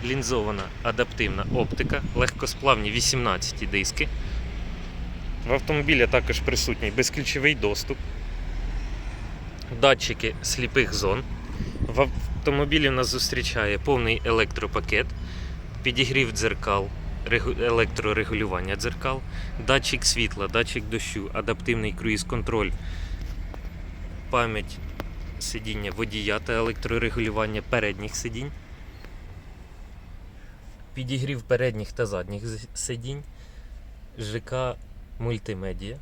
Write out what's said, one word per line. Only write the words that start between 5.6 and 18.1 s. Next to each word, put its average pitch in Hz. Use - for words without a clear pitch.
також 120
присутній 117
безключовий 139
доступ, 104
датчики 117
сліпих 123
зон. 104
В 123
автомобілі 143
нас 127
зустрічає 120
повний 117
електропакет, 110
підігрів 127
дзеркал, 101
регу-, 117
електрорегулювання 104